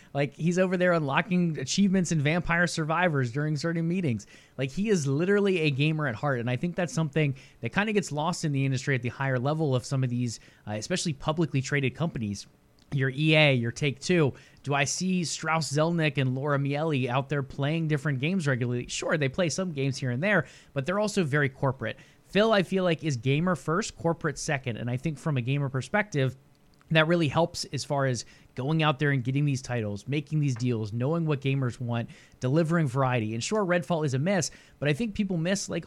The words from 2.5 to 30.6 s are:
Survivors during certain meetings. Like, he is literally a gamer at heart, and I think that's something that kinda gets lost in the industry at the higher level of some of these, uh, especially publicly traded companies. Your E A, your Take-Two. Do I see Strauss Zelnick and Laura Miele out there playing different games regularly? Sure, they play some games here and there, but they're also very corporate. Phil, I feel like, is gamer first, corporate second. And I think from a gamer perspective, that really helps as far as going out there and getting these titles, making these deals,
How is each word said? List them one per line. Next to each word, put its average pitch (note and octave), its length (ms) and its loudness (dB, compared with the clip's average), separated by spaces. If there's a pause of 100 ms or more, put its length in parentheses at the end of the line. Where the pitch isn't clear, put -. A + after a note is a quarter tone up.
Survivors D#3+ 640 0
during D3+ 260 -2
certain E3 300 -2
meetings. E3 400 -2 (280)
Like, C3+ 140 -4
he G3+ 200 -2
is E3+ 180 4
literally F#3 540 2
a D#3 100 4
gamer D3+ 340 0
at C3 80 0
heart, C3 260 -2
and A#2 80 -4
I B2 100 0
think E3+ 180 -4
that's F3+ 180 -2
something D3+ 400 0 (280)
that A#2 120 -6
kinda G#3 180 0
gets G3+ 200 -2
lost D#3 340 -2
in D3+ 60 0
the C3+ 120 0
industry C3+ 300 -2
at B2 80 0
the A#2+ 80 -4
higher C3+ 300 -2
level D3 360 0
of B2 80 0
some C3 200 -2
of B2+ 80 -2
these, B2 280 -2 (280)
uh, G#2+ 60 -6
especially D#3 400 -4
publicly D#3 460 -2
traded C3+ 360 -2
companies. A2+ 500 -4 (460)
Your C3 200 0
E D#3 240 2
A, D3+ 180 6
your A#2 180 0
Take-Two. D3 640 0 (300)
Do C3+ 100 -2
I C#3+ 100 2
see F3+ 400 0
Strauss D#3+ 480 -2
Zelnick D#3 460 2
and B2+ 160 2
Laura C#3 240 0
Miele C#3 500 0
out C3 220 -2
there C#3+ 140 -2
playing D3+ 440 -2
different D3 320 -2
games E3 280 0
regularly? B2 400 -2
Sure, - 280 -2
they D3 140 0
play F3 200 0
some F#3 240 -4
games C3+ 220 -2
here C3+ 140 -4
and B2 140 -2
there, G3 240 2 (260)
but C3+ 140 -4
they're F#3 120 -2
also G#3 240 0
very C#3+ 260 2
corporate. A#2+ 480 -4 (320)
Phil, A3 220 4
I G3+ 120 4
feel F#3+ 200 0
like, E3 200 0
is D3+ 120 0
gamer D3 400 0
first, F3 400 -4
corporate E3 440 -2
second. B2+ 380 -4
And A#2+ 120 -6
I B2 80 -2
think D3+ 220 -4
from D3+ 180 -2
a B2 40 0
gamer C#3 280 -2
perspective, C3+ 680 -2 (560)
that D#3+ 160 6
really E3+ 200 4
helps E3 380 0
as C3+ 200 -8
far C#3 220 0
as B2 180 -2 (300)
going D3+ 260 0
out D3+ 160 4
there D3 140 2
and C3+ 120 0
getting C3+ 220 0
these C#3 160 0
titles, G#2 460 -4
making D3+ 320 -2
these C#3+ 160 2
deals, A2 360 -2